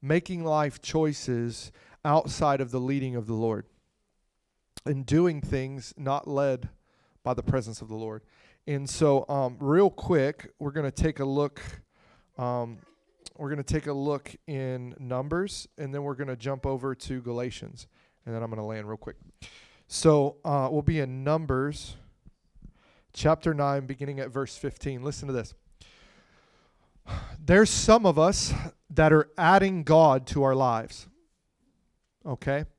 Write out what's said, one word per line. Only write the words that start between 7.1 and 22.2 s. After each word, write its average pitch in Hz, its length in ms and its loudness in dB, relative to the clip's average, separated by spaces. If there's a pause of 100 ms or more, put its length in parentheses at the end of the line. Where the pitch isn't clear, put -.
by 127 120 -2
the 117 80 -6
presence 113 400 -2
of 110 60 -16
the 110 60 -10
Lord. 110 280 -10 (440)
And 139 220 -4
so, 139 400 4
um, 131 320 -2
real 165 300 4
quick, 147 680 -2
we're 147 120 -6
gonna 143 200 -4
take 156 300 -2
a 139 60 -2
look, 139 340 -2 (760)
um, 120 400 -4 (580)
we're 143 140 -8
gonna 147 120 -6
take 151 240 -2
a 147 60 -4
look 139 420 -4 (120)
in 127 520 -6
Numbers, 143 800 -4
and 139 180 -10
then 143 80 -6
we're 143 120 -6
gonna 131 220 -6
jump 131 280 -6
over 135 300 -2
to 127 260 -8
Galatians, 120 680 -8 (380)
and 113 100 -8
then 113 80 -6
I'm 117 60 -6
gonna 110 160 -8
land 107 240 -8
real 107 80 -8
quick. - 200 -14 (680)
So, 147 500 4 (100)
uh, 139 260 0
we'll 151 80 0
be 151 200 0
in 131 220 -6
Numbers 147 760 -4 (1160)